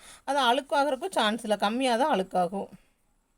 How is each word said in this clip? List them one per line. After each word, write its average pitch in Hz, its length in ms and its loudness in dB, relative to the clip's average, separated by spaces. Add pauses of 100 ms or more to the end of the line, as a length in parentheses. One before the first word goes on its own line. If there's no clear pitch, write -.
(240)
அது 285 160 -2
அழுக்காகிறதுக்கும் 277 720 0
சான்ஸ் 233 300 0
இல்லை. 214 140 -2
கம்மியா 233 400 0
தான் 285 160 2
அழுக்காகும். 190 580 -2 (680)